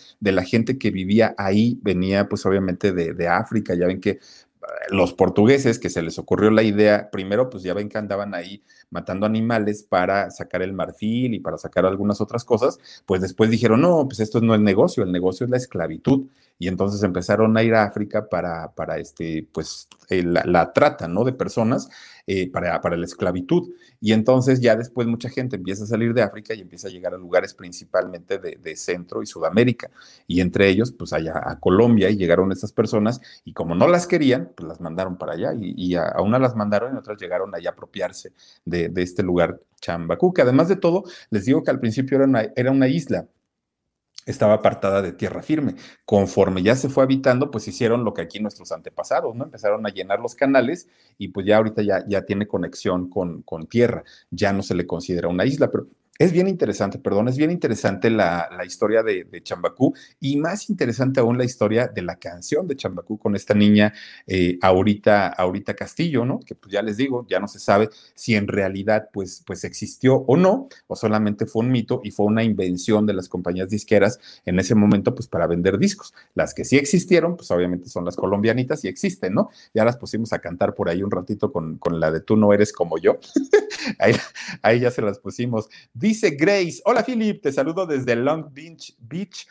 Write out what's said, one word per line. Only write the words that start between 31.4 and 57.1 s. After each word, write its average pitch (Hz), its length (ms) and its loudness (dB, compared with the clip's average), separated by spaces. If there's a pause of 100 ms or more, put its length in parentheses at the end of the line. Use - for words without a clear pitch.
a - 140 -8
Colombia, 104 520 6
y 107 60 2
llegaron 92 360 2
estas 104 200 -8
personas, 110 480 0 (240)
y - 80 -18
como 82 220 -6
no 110 140 6
las 175 180 2
querían, 135 500 0
pues, 85 120 -14
las - 120 -16
mandaron 90 380 -6
para 76 140 -8
allá, 98 220 -4
y, 101 220 -8
y 90 200 -2
a, 82 80 -2
a 80 180 -2
unas 110 180 2
las 127 140 2
mandaron 107 400 -2
y 120 40 -10
otras 104 220 -12
llegaron 92 340 -6
allá 87 160 -6
a - 20 -20
apropiarse - 600 -10 (320)
de, 85 240 -2
de 90 140 -2
este 90 220 -4
lugar 87 360 0 (200)
Chambacú, 85 520 -2
que 180 100 2
además 135 260 4
de 190 80 2
todo, 185 280 0 (260)
les 101 160 -2
digo 147 180 2
que - 80 0
al 131 80 -2
principio 131 360 -2
era 135 100 4
una, 123 180 2 (120)
era 127 140 0
una 135 180 4
isla, 131 380 -2 (1000)
estaba 107 280 2
apartada 98 480 2
de 90 100 -6
tierra 85 300 -8
firme. 151 340 -2 (280)
Conforme 95 580 2
ya 110 140 4
se 131 120 -4
fue 135 160 2
habitando, 135 460 2
pues, 107 180 -8
hicieron 117 360 0
lo 104 100 -2
que 90 80 -6
aquí 92 180 -12
nuestros 101 320 -8
antepasados, 131 640 -6
¿no? 120 100 -10
Empezaron 107 420 -4
a 107 40 -2
llenar 95 300 -4
los 120 140 -8
canales 135 540 0 (300)
y, 101 100 -8
pues, 98 180 -6
ya 104 120 6
ahorita 110 240 0
ya, 98 260 0
ya 95 160 -2
tiene 101 220 -2
conexión 90 640 -4
con, 87 320 -6
con 80 240 -12
tierra. 98 380 0 (260)
Ya 98 220 0
no 98 100 0
se 98 120 -4
le 87 120 -2
considera 85 420 -4
una 90 160 0
isla, 135 260 2
pero - 180 -6 (280)
es 175 140 4
bien 175 160 2
interesante, 110 540 -2
perdón, 104 260 0